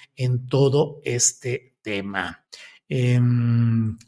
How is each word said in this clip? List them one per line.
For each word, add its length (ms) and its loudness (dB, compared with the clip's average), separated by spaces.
en 320 -2
todo 560 2
este 800 -4
tema. 640 -8
Em, 1120 2